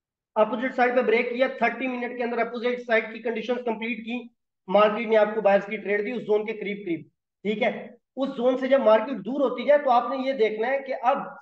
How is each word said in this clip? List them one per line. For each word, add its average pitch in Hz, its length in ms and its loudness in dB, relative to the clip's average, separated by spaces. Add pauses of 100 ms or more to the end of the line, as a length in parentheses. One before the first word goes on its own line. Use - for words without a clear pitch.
(360)
Opposite 226 380 2
side 247 220 2
पे 254 80 4
break 226 260 2
किया, 247 180 0 (100)
thirty 233 300 0
minute 240 300 -6
के 247 60 -4
अंदर 233 160 -2
opposite 240 400 -4
side 226 340 0
की - 60 -12
conditions 233 420 -4
complete 226 400 -6
की, 233 160 -8 (500)
मार्केट 214 400 2
ने 220 80 4
आपको 214 260 2
बायर्स 196 280 4
की 220 80 -6
trade 208 280 -2
दी 247 60 -6
उस 226 120 -6
जोन 208 220 0
के 220 80 -6
करीब 202 320 -8
करीब, 165 240 -6 (360)
ठीक 208 160 -2
है। 202 340 -2 (220)
उस 269 120 -2
zone 254 280 0
से 269 100 -4
जब 269 140 4
market 220 360 4
दूर 247 240 -4
होती 247 240 0
जाए 294 120 6
तो 285 120 -2
आपने 247 360 2
ये 269 80 0
देखना 214 340 0
है 269 120 -2
कि 269 120 -8
अब 269 500 -2